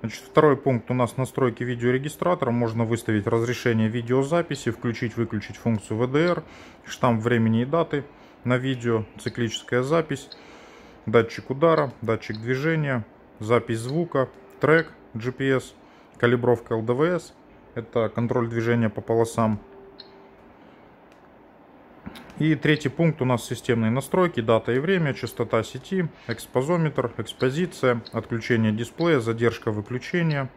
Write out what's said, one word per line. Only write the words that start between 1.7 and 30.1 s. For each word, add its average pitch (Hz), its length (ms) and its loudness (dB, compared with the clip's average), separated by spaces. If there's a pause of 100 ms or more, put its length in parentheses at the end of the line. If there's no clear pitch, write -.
Можно 117 320 0
выставить 110 420 0
разрешение 117 640 2
видеозаписи, 135 800 0
включить-выключить 113 880 -4
функцию 110 420 -2
V 120 80 2
D 147 220 2
R, 165 160 -2 (420)
штамп 117 340 0
времени 113 420 4
и - 20 2
даты 151 400 -2 (400)
на 123 140 2
видео, 120 460 0 (140)
циклическая - 640 -2
запись, 147 480 -2 (760)
датчик 113 460 2
удара, 151 500 2
датчик 113 360 -4
движения, 131 680 -2 (360)
запись 113 380 2
звука, 135 500 -2 (320)
трек, 160 320 4 (220)
G 117 180 -6
P 135 240 0
S, - 180 -6 (420)
калибровка 120 580 2
L 113 80 -2
D 117 100 -2
V 139 140 0 (100)
S. - 180 -10 (400)
Это 113 340 -2
контроль 120 400 -2
движения 117 420 2
по - 100 -10
полосам. 113 580 0 (2750)
И 156 160 4
третий 151 340 2
пункт 160 320 2
у 127 40 2
нас 123 200 2
системные 113 460 0
настройки, 135 500 0
дата 113 300 2
и 120 80 2
время, 160 340 2
частота 113 520 -2
сети, 175 440 -4 (200)
экспозометр, 135 920 -2
экспозиция, 127 840 0 (120)
отключение 113 580 0
дисплея, 139 480 0
задержка 113 540 0
выключения 135 840 -2